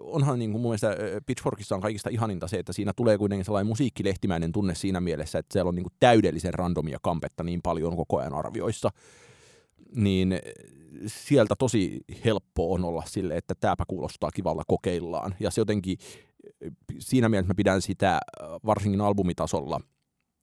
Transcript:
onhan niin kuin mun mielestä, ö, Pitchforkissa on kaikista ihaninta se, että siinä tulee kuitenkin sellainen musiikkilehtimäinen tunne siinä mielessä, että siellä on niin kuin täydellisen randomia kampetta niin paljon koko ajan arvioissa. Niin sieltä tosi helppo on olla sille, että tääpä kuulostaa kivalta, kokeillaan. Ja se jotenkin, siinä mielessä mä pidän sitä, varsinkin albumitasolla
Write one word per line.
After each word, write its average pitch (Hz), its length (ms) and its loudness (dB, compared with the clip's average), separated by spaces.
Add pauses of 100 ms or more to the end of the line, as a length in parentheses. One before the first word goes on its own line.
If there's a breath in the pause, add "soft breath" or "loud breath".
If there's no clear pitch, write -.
onhan 135 380 0
niin 110 140 -2
kuin 113 80 -2
mun 120 100 0
mielestä, 110 200 2
ö, 101 360 -2
Pitchforkissa 117 480 -4
on 95 60 -2
kaikista 107 300 -2
ihaninta 107 380 -2
se, 95 100 -2
että 87 140 -6
siinä 98 240 -2
tulee 110 220 6
kuitenkin 98 260 2
sellainen 101 220 0
musiikkilehtimäinen 95 880 0
tunne 95 220 0
siinä 95 260 -2
mielessä, 80 380 -2
että - 140 -6
siellä 90 160 2
on 87 60 0
niin 90 100 -4
kuin 90 160 -10
täydellisen 92 540 6
randomia 78 480 -2
kampetta 82 420 -4
niin 87 180 -4
paljon 82 340 -2
koko 82 220 0
ajan 71 160 -4
arvioissa. 101 560 -4 (1080 soft breath)
Niin 92 420 4 (680)
sieltä 113 520 4
tosi 101 420 0 (240)
helppo 95 500 0
on 90 100 0
olla 82 220 -4
sille, 90 300 -4
että 87 240 -4
tääpä 95 280 2
kuulostaa 78 460 -4
kivalta, 80 320 -2
kokeillaan. 87 720 -2
Ja 104 100 -2
se - 100 0
jotenkin, 98 360 0 (1040 loud breath)
siinä 120 300 2
mielessä 98 220 2
mä 90 60 -2
pidän 98 260 4
sitä, 90 380 0 (460)
varsinkin 104 340 2
albumitasolla 85 800 0 (640)